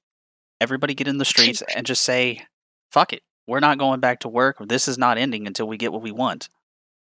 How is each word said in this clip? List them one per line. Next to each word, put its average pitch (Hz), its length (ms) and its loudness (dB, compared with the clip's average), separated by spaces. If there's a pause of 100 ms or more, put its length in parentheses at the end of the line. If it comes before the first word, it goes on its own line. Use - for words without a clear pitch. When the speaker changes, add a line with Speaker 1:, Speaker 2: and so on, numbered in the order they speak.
(600)
Speaker 1:
everybody 131 340 -2
get 139 140 -4
in 139 100 0
the 135 60 0
streets 120 380 2
Speaker 2:
<laughs> - 120 -8
Speaker 1:
and 120 120 -6
just 127 160 -2
say, 127 400 0 (500)
"Fuck 160 220 4
it. - 80 -12 (240)
We're 127 140 -2
not 147 180 4
going 135 220 2
back 123 200 2
to - 80 -10
work. 123 320 2
This 117 280 0
is 127 100 -2
not 123 200 4
ending 113 280 -2
until 107 200 -6
we 107 120 -8
get 113 140 -4
what 110 100 -6
we 110 100 -8
want." 117 360 -4 (560)